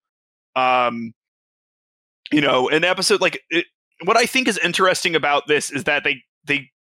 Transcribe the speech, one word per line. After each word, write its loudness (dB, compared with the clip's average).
Um, 0
you 2
know, 2
an 2
episode, 0
like, -2
it, -2
what 2
I 4
think -2
is 0
interesting 0
about 0
this 0
is -6
that 0
they, -4
they, -4